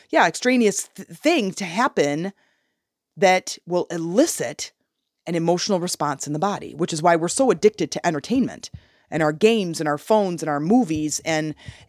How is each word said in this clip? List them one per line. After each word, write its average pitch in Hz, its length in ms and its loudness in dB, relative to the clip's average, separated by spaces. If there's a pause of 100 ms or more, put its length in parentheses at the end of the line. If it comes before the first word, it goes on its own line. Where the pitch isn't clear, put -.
yeah, 302 160 4
extraneous 226 720 0
th-, 190 140 -16
thing 220 420 0
to 190 140 -8
happen 170 680 -2 (800)
that 185 520 2
will 175 240 -2
elicit 165 800 -2 (560)
an 170 80 -4
emotional 175 440 0
response 151 460 -4
in 147 80 -6
the 156 60 -4
body, 190 340 -4
which 165 180 -4
is 156 120 -6
why 170 120 6
we're 165 120 0
so 254 240 2
addicted 180 400 2
to - 160 -6
entertainment 165 640 -2 (400)
and 156 100 -2
our 151 100 2
games 190 480 2
and 277 80 -2
our 240 120 0
phones 196 420 0
and 156 80 -4
our 143 100 -2
movies 156 640 0
and, 156 300 -2 (360)